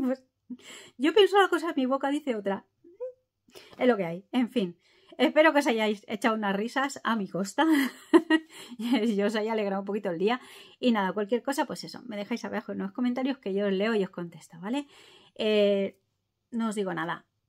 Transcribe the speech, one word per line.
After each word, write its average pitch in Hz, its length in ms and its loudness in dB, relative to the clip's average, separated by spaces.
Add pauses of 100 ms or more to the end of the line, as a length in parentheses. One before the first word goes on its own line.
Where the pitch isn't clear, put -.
pues, 262 240 -2 (720)
yo 285 180 0
pienso 392 220 6
una 381 120 6
cosa, 330 280 -2
mi 262 100 2
boca 269 240 0
dice 285 240 -2
otra. 202 320 -4 (1120)
Es 254 80 2
lo 240 100 6
que 196 80 -2
hay. 170 280 -8
En 247 180 0
fin, 180 280 -4 (380)
espero 302 360 6
que 285 80 4
os 277 60 2
hayáis 220 400 0
echado 220 280 0
unas 208 220 -2
risas 262 480 -4
a 226 120 0
mi 196 120 -4
costa. 196 380 -2 (460)
<laughs> 320 360 6 (300)
Y 226 440 0
os 208 120 0
haya 220 180 -2
alegrado 202 300 -2
un 196 40 -12
poquito 202 240 -4
el 165 80 -4
día. 220 220 0 (380)
Y 247 140 4
nada, 196 200 0
cualquier 214 300 -2
cosa, - 240 -2
pues - 180 -10
eso, - 220 -14
me 214 100 -12
dejáis 202 280 -6
abajo 202 280 -6
en 196 60 -8
los 190 140 -6
comentarios 254 460 -2
que 196 160 -6
yo 202 120 0
os 196 60 0
leo 208 220 0
y 202 100 2
os 190 60 -6
contesto, 170 500 -14
¿vale? 262 260 -6 (480)
Eh, 202 640 2 (520)
no 226 180 -4
os 208 60 -4
digo 196 180 -4
nada. 165 340 -6 (220)